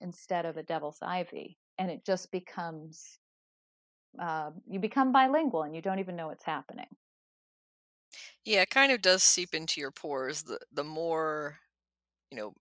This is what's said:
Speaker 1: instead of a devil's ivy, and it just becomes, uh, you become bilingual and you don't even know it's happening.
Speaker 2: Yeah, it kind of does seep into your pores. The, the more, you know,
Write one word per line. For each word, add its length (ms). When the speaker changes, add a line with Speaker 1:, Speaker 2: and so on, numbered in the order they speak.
Speaker 1:
instead 440
of 120
a 60
devil's 400
ivy, 560
and 120
it 140
just 280
becomes, 840
uh, 300
you 120
become 340
bilingual 500
and 120
you 80
don't 180
even 160
know 140
it's 140
happening. 440
Speaker 2:
Yeah, 180
it 80
kind 220
of 100
does 200
seep 320
into 260
your 100
pores. 540
The, 140
the 140
more, 760
you 60
know, 240